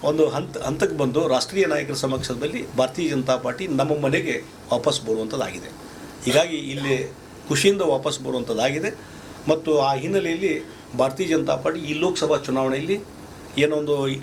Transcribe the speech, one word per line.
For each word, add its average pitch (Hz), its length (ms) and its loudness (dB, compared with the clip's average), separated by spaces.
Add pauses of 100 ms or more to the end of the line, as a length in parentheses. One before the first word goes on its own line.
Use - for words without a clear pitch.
ಒಂದು 151 240 4
ಹಂತ, - 300 -4
ಹಂತಕ್ಕೆ - 380 0
ಬಂದು 143 320 2
ರಾಷ್ಟ್ರೀಯ 135 360 2
ನಾಯಕರ 147 300 0
ಸಮಕ್ಷಮದಲ್ಲಿ 135 800 -2
ಭಾರತೀಯ 131 320 2
ಜನತಾ 131 280 2
ಪಾರ್ಟಿ 123 300 -4
ನಮ್ಮ 151 340 0
ಮನೆಗೆ 143 420 0 (300)
ವಾಪಸ್ 123 280 2
ಬರುವಂಥದ್ದಾಗಿದೆ. 110 720 -4 (540)
ಹೀಗಾಗಿ 151 320 4
ಇಲ್ಲಿ 139 580 -2 (340)
ಖುಷಿಯಿಂದ 196 340 4
ವಾಪಸ್ 143 380 0
ಬರುವಂಥದ್ದಾಗಿದೆ. 131 720 0 (580)
ಮತ್ತು 156 300 4
ಆ 135 160 4
ಹಿನ್ನೆಲೆಯಲ್ಲಿ 165 720 0 (320)
ಭಾರತೀಯ 135 280 2
ಜನತಾ 156 300 2
ಪಾರ್ಟಿ 160 240 -2
ಈ 151 120 -4
ಲೋಕಸಭಾ 156 440 2
ಚುನಾವಣೆಯಲ್ಲಿ 131 640 0 (580)
ಏನೋ 151 180 4
ಒಂದು 147 300 0 (160)